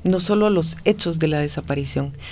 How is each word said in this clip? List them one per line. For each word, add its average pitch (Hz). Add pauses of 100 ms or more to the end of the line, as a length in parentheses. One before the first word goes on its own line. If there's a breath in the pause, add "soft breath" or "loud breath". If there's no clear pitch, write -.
no 185
solo 208
los 165
hechos 180
de 160
la 151
desaparición, 143 (180 loud breath)